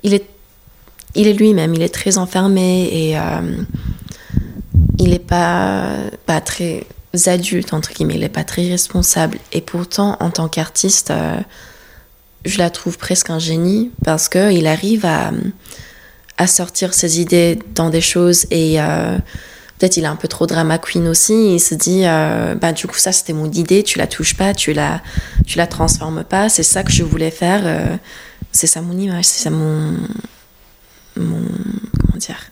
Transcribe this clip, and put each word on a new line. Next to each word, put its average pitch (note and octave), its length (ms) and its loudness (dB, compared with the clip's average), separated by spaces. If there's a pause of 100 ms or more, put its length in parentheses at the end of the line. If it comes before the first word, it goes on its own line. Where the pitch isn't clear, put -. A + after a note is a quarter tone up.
il G3+ 100 4
est, G3+ 120 2 (880)
il G#3 120 6
est G#3 60 6
lui-même, G3+ 400 4
il E3 80 0
est E3+ 120 0
très - 240 0
enfermé F#3 720 2
et, D#3+ 260 0
euh, D3+ 40 -2 (1800)
il F3+ 140 6
est F3+ 60 2
pas, F3 720 0 (360)
pas D#3 160 0
très - 440 -6 (400)
adulte, F3+ 480 0
entre D#3 200 -4
guillemets, D#3 220 -2
il - 80 -2
est D3+ 60 -2
pas D#3 140 -4
très F3+ 260 -2
responsable. F3+ 720 0 (120)
Et E3 100 -2
pourtant, F3 580 -2
en E3+ 100 0
tant E3 180 -2
qu'artiste, - 640 0
euh, - 260 -2 (1080)
je F#3+ 140 -4
la E3+ 100 4
trouve E3+ 280 -6
presque - 340 -2
un D#3+ 80 -2
génie F3+ 520 0 (140)
parce D#3 240 0
que G3 220 4
il E3+ 160 4
arrive G3 380 0
à, D#3+ 260 0 (1040)
à F3+ 100 2
sortir F3+ 460 0
ses E3 260 0
idées E3+ 400 4 (160)
dans E3 140 2
des E3 120 2
choses F3 500 4
et, D#3+ 280 2
euh, E3 380 -2 (640)
peut-être - 160 2
il E3 80 -2
est D#3 40 -2
un D3+ 100 -4
peu - 100 -6
trop - 180 -2
drama E3 320 0
queen E3+ 300 -2
aussi, G#3 480 4
il E3+ 40 2
se - 140 0
dit, F3+ 300 2
euh, « D#3+ 580 2
Bah, E3 120 2
du - 120 -6
coup, - 120 -8
ça, F#3 160 0
c'était - 180 -2
mon D#3 180 -2
idée, E3+ 340 2
tu - 140 -2
la - 100 0
touches - 280 -2
pas, F#3+ 180 0
tu - 200 -2
la, D3+ 280 0 (460)
tu - 100 -4
la E3+ 100 2
transformes D#3+ 580 -2
pas, G3+ 240 2
c'est E3+ 140 0
ça F#3+ 200 0
que F3+ 80 0
je F3 120 4
voulais D#3+ 280 0
faire, F3+ 320 0
euh, E3+ 320 -2 (560)
c'est - 160 0
ça D#3+ 140 -2
mon F3 160 -4
image, F#3 260 -2
c'est - 200 0
ça - 60 -2
mon, D#3 440 0 (1200)
mon, - 260 -4 (600)
comment - 160 2
dire ? - 200 -10 (140)